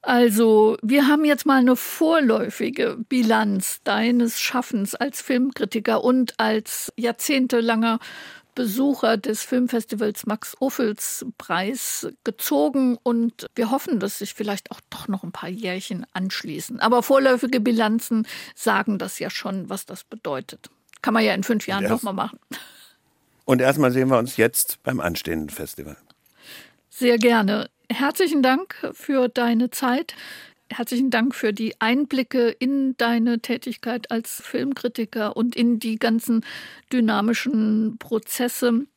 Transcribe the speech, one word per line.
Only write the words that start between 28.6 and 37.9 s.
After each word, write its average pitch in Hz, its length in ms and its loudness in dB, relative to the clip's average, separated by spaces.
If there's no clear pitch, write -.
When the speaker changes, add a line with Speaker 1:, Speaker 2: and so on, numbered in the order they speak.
Speaker 1:
für 262 360 0
deine 240 420 2
Zeit. 262 440 -2
Herzlichen 247 420 -2
Dank 240 240 2
für 214 180 -2
die 220 280 -4
Einblicke 254 680 2
in 269 480 0
deine 233 420 2
Tätigkeit 233 720 -6
als - 340 -6
Filmkritiker 240 920 -4
und 233 180 0
in 240 240 2
die 220 180 -4
ganzen 226 480 0
dynamischen 220 1040 0